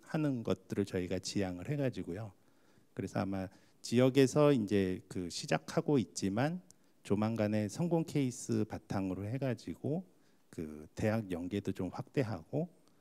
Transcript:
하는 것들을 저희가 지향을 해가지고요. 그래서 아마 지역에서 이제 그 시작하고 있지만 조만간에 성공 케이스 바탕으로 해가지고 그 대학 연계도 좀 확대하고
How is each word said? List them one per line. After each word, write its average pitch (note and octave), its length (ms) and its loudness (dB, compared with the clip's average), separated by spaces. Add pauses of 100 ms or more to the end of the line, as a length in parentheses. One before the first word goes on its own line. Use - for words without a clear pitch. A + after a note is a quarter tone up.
하는 C#3+ 400 -2
것들을 G2 420 -2
저희가 F#2 360 -2
지향을 F#2 500 -4
해가지고요. A2 640 -4 (600)
그래서 G2 280 -4
아마 F#2+ 280 -2 (320)
지역에서 C3+ 720 6
이제 G2 560 2
그 F2+ 220 -6
시작하고 D#3 680 0
있지만 A#2+ 600 -2 (420)
조만간에 G#2+ 640 0
성공 E3 360 0
케이스 A#2+ 640 0
바탕으로 F#2+ 600 -4
해가지고 C3 760 -4 (460)
그 D2+ 440 -10
대학 G#2+ 360 0
연계도 F2+ 420 -2
좀 F#2 180 -4
확대하고 C3+ 800 -4 (320)